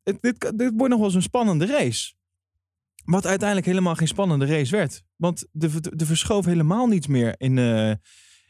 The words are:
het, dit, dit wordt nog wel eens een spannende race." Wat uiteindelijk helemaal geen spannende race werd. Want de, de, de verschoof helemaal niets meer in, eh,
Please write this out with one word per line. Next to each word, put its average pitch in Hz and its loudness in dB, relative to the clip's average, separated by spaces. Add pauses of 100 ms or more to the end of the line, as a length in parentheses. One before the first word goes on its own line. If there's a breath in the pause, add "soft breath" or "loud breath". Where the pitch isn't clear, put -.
het, 196 -4
dit, 240 -2 (180)
dit 247 0
wordt 262 2
nog 247 2
wel 214 2
eens 190 0
een 185 2
spannende 196 0
race." 214 -2 (880)
Wat 185 0
uiteindelijk 190 0
helemaal 180 2
geen 160 0
spannende 147 0
race 151 0
werd. 165 -2 (140)
Want 170 -4
de, 160 -2
de, 156 -10
de 160 -2
verschoof 175 0
helemaal 175 2
niets 185 2
meer 123 0
in, 131 0
eh, 110 2 (580 soft breath)